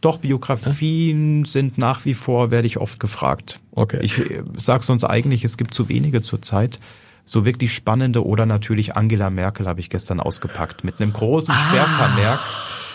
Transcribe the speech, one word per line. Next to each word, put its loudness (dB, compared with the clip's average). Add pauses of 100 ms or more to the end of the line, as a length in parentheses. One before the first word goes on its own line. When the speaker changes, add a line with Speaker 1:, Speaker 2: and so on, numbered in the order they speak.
Speaker 1:
Doch, 2
Biografien 0
Speaker 2:
Ja? 2
Speaker 1:
sind 0
nach 0
wie 2
vor, 0
werde 2
ich -2
oft -4
gefragt. -2 (120)
Speaker 2:
Okay. 0
Speaker 1:
Ich, 0
äh, -4 (120)
sag 0
sonst 2
eigentlich, 2
es -2
gibt -4
zu -2
wenige 0
zurzeit. -2 (460)
So 2
wirklich 0
spannende 0
oder 2
natürlich 0
Angela 2
Merkel -2
habe -4
ich -10
gestern -4
ausgepackt -6
mit -6
einem 0
großen 0
Speaker 2:
Ah. 2
Speaker 1:
Sperrvermerk. 2 (560)